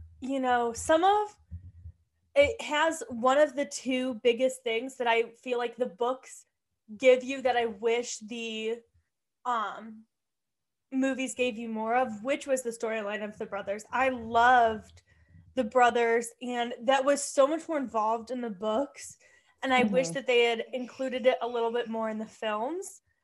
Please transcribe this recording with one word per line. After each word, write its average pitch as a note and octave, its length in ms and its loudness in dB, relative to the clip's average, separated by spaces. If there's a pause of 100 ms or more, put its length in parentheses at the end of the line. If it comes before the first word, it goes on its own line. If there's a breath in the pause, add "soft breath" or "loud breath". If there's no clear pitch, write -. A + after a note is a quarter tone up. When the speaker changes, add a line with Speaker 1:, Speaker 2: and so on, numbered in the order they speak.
(200)
Speaker 1:
you C4 200 -4
know, A#3+ 320 0
some D#4+ 320 2
of, G#4 320 2 (1000)
it - 280 4
has D#4 480 0
one B3+ 280 2
of D4 160 4
the C#4 120 -2
two B3+ 480 -4 (100)
biggest B3 380 2
things A#3 340 -4
that A#3+ 100 -6
I A#3 180 2 (180)
feel A#3+ 160 -4
like A#3+ 180 -6
the A#3 100 -2
books A#3+ 600 -6 (520)
give B3+ 260 8
you C4+ 180 -6
that A#3+ 140 2
I A#3 100 2
wish A#3 540 -2
the, A3 580 -6 (680)
um, A3 580 -6 (920)
movies C4 420 -2
gave B3 240 -2
you A#3 100 -8
more A3 280 -2
of, A3+ 260 -2
which C#4 240 -4
was C4 160 0
the A#3+ 80 -6
storyline A3 540 -6
of G#3 140 -10
the G#3+ 80 -8
brothers. G3+ 460 -8
I B3+ 180 2
loved A#3 920 2 (520 soft breath)
the B3+ 100 0
brothers, A#3 640 2 (140)
and A#3+ 400 -4
that C4 220 4
was C#4 200 2
so C4+ 220 4
much D#4+ 220 -4
more D#4+ 100 -2
involved A3+ 520 -2
in B3+ 120 -6
the A#3 80 -6
books, G#3+ 640 -4 (460 soft breath)
and C4 100 0
I B3 120 4
wish G#3+ 240 2
Speaker 2:
Mm-hmm. E3 60 -6
Speaker 1:
that C4+ 120 -6
they A#3+ 180 6
had A#3 200 0 (100)
included B3+ 520 -6
it B3+ 160 4
a A#3 60 -2
little A#3 240 -2
bit A#3 160 -4
more A3 220 -4
in A3 80 -8
the A3 80 -8
films. A#3 760 -8 (240)